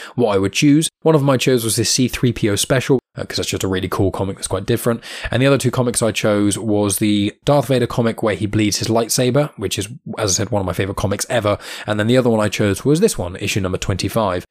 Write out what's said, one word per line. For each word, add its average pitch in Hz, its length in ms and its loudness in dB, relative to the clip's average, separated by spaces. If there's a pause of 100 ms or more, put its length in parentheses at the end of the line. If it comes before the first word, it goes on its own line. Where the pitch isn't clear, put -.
(140)
what 123 200 2
I 196 40 4
would 196 160 0
choose. 151 340 4 (140)
One 160 120 4
of 143 80 4
my 139 140 2
chose 120 280 2
was 110 120 -2
the 113 80 0
C 123 240 2
three 123 240 0
P - 160 -2
O 101 80 2
special, 131 420 0 (160)
uh, 95 100 -8
'cause - 120 -8
that's 95 120 -4
just 92 140 -4
a 98 60 -2
really 95 200 -2
cool 95 220 0
comic 98 260 -4
that's - 120 -10
quite 98 180 -4
different. 117 380 0 (260)
And 113 100 0
the 135 60 4
other 139 120 4
two 123 120 0
comics 123 320 0
I 110 100 2
chose 104 460 2
was 104 380 0
the 104 380 0 (100)
Darth 143 220 2
Vader 123 200 2
comic 113 360 -2
where 107 120 0
he 92 120 -4
bleeds 104 320 0
his - 100 -4
lightsaber, 123 680 0
which 98 220 -6
is, 98 80 -6 (300)
as 104 160 -2
I - 20 0
said, 95 160 -4
one 104 100 0
of 95 60 -2
my 87 60 -2
favorite 95 240 -2
comics 101 320 -2
ever. 104 300 0 (280)
And 104 140 -2
then 107 80 0
the 127 80 4
other 123 140 4
one 110 100 2
I 107 80 2
chose 101 360 0
was 147 140 2
this 214 180 2
one, 92 200 -8
issue 101 240 -4
number 92 180 -2
twenty-five. 95 720 -2